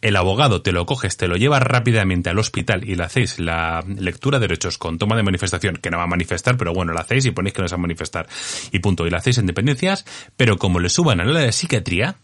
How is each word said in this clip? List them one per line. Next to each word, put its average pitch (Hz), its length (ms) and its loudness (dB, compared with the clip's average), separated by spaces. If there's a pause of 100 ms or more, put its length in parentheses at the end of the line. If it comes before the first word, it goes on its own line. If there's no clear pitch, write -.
el 104 160 2
abogado 95 440 2
te 92 120 0
lo 87 120 0
coges, 123 300 -4
te 90 140 -2
lo 87 80 0
lleva 135 240 4
rápidamente 110 680 2
al 92 100 0
hospital 107 340 -2 (100)
y 98 120 -4
le 87 80 -2
hacéis 117 340 -2
la 82 500 -2
lectura 101 520 -2
de 107 80 0
derechos 85 320 -2
con 82 180 -4
toma 104 180 2
de 113 60 2
manifestación, 92 560 0
que 87 140 -6
no 85 60 -2
va 87 80 0
a - 20 -2
manifestar, 87 500 0
pero 85 160 -2
bueno, 87 180 0
la 82 100 -2
hacéis 131 240 0
y 110 60 2
ponéis 92 220 -2
que - 80 -4
no 90 60 0
se 87 80 -4
va 87 40 -2
a - 20 0
manifestar 82 460 -4 (440)
y 95 80 0
punto, 87 260 0
y 85 60 0
la 87 80 0
hacéis 127 180 2
en 113 80 2
dependencias, 147 600 0 (300)
pero 110 220 4
como 87 220 2
le 87 100 2
suban 131 320 4
al 101 80 0
área 156 140 2
de 117 80 2
psiquiatría 123 720 -2